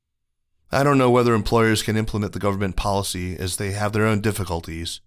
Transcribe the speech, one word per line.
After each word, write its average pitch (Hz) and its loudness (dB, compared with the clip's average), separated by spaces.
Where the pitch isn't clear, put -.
"I 135 2
don't 139 4
know 123 6
whether 120 4
employers 110 2
can 110 0
implement 107 -2
the - -6
government 98 -2
policy 95 -2
as 90 -6
they 101 -4
have 104 -4
their 107 2
own 107 2
difficulties," 87 -6